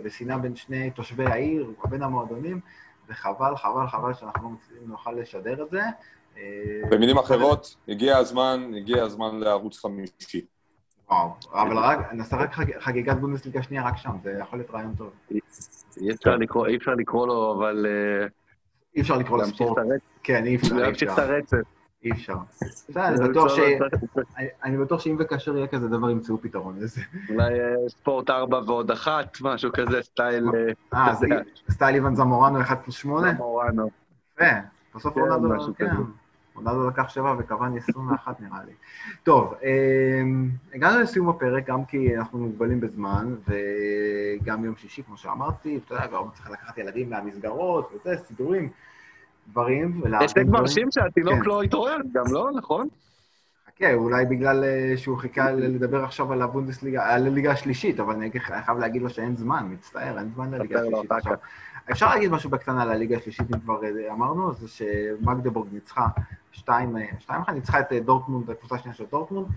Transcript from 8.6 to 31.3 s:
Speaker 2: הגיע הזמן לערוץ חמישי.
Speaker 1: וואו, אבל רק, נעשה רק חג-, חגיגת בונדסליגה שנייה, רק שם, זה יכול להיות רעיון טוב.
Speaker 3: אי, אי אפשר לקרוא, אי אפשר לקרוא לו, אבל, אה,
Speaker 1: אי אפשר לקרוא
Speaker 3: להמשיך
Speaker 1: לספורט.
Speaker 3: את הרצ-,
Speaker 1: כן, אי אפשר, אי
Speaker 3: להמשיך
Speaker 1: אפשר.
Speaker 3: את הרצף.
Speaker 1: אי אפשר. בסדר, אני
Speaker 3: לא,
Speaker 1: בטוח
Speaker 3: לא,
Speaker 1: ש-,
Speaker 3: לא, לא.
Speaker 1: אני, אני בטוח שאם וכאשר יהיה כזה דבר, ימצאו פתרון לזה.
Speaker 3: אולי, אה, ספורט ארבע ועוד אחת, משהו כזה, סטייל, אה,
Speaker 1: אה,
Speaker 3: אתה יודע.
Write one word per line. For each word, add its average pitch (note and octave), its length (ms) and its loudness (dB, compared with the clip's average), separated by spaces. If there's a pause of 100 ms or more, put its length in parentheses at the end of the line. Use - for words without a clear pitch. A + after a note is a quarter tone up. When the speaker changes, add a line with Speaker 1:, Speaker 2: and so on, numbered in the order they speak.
Speaker 2:
הגיע A2+ 260 2
הזמן A2 360 -4
לערוץ G#2+ 400 0
חמישי. G2 680 -8 (640)
Speaker 1:
וואו, F2 200 4 (240)
אבל A2 240 2
רק, B2+ 220 4 (140)
נעשה A2+ 240 -6
רק C#3+ 160 -2
חג-, - 260 -4
חגיגת B2+ 380 0
בונדסליגה C3+ 460 -4
שנייה, C3 240 -6
רק B2 100 -2
שם, B2+ 140 -8 (120)
זה G2 180 -6
יכול A#2+ 180 -10
להיות A#2+ 120 -10
רעיון A2 260 -8
טוב. G#2+ 120 -12 (220)
Speaker 3:
אי, G#2+ 80 -2 (640)
אי G2+ 100 0
אפשר B2 240 2
לקרוא, A2+ 320 0
אי A2+ 100 2
אפשר B2+ 180 -2
לקרוא A#2+ 320 0
לו, A2 300 0
אבל, G#2+ 320 0
אה, G#2 380 0 (680)
Speaker 1:
אי C#3+ 60 2
אפשר C#3 160 2
לקרוא A#2+ 200 2
Speaker 3:
להמשיך G#2 240 0
Speaker 1:
לספורט. A#2 160 2
Speaker 3:
את A#2 60 2
הרצ-, C3 400 -2
Speaker 1:
כן, A#2 220 2
אי B2 100 4
אפשר, B2 200 2
אי B2 60 2
Speaker 3:
להמשיך C3+ 280 0
Speaker 1:
אפשר. C#3+ 140 2
Speaker 3:
את C3+ 60 0
הרצף. C#3+ 280 2 (460)
Speaker 1:
אי A#2 80 -2
אפשר. G2+ 240 -4 (260)
בסדר, - 460 -4
אני B2 120 4
Speaker 3:
לא, B2+ 80 4
Speaker 1:
בטוח D#3 160 6
Speaker 3:
לא, C#3 60 6
Speaker 1:
ש-, C#3 100 4
Speaker 3:
לא, C#3 280 4 (280)
לא. C3+ 80 2 (140)
Speaker 1:
אני, C3 100 -4 (160)
אני C3+ 140 0
בטוח C#3 240 0
שאם D#3 180 -2
וכאשר D3 380 -2
יהיה C#3 100 -2
כזה B2 200 -2
דבר, A#2 220 0
ימצאו A2+ 320 -2
פתרון F#2+ 380 -8
לזה. A2 220 -8 (280)
Speaker 3:
אולי, A#2 300 2
אה, A#2+ 160 0 (140)
ספורט C3 400 -2
ארבע C3 360 2
ועוד A#2 260 0
אחת, D3 500 -2
משהו B2+ 320 -2
כזה, B2 280 2
סטייל, A#2+ 440 0 (100)
אה, A2+ 40 2 (400)
Speaker 1:
אה, B2 140 6
Speaker 3:
אתה A2+ 120 2
יודע. A2 140 4 (320)